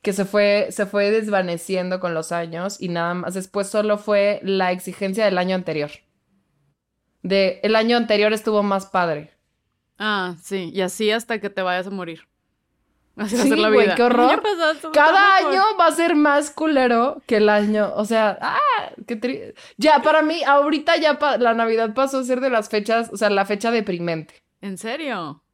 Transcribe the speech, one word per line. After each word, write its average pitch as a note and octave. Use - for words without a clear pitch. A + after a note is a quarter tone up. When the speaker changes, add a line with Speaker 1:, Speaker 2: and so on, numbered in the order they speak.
Speaker 1:
que G#3
se G3
fue, G3+
se G3+
fue G3+
desvaneciendo F#3
con F3
los D#3+
años E3+
y F#3+
nada E3+
más. F3+
Después F#3+
solo G#3
fue G3+
la F#3+
exigencia F#3+
del F#3+
año F#3
anterior. D#3
De, F#3
"El G#3+
año A3+
anterior G#3+
estuvo G#3+
más G3
padre". D#3+
Speaker 2:
Ah, G3
sí, F#3
y -
así F#3+
hasta A3+
que G3
te G3
vayas F3+
a G3+
morir. F3
Así G#3+
va B3
a -
Speaker 1:
Sí, C#4+
Speaker 2:
ser C#4
la A3
Speaker 1:
güey, G#3
Speaker 2:
vida. F#3
Speaker 1:
qué A#3+
horror. A#3+
Speaker 2:
"El -
año A4
pasado E4+
estuvo D#4
Speaker 1:
Cada D4+
Speaker 2:
tan G4
mejor". E4+
Speaker 1:
año F#4
va E4+
a D#4+
ser E4+
más D4
culero C4
que A3+
el G#3
año, G#3
o G#3+
sea, G#3+
ah, -
qué A#3
tri-, A#3+
ya, D4
para D#4
mí, D#4
ahorita C#4+
ya D4+
pa-, C#4+
la A#3
Navidad A3+
pasó C4+
a C4
ser B3
de C4
las A3
fechas, A3+
o -
sea, G#3
la G3
fecha G#3
deprimente. E3+
Speaker 2:
¿En G3
serio? A3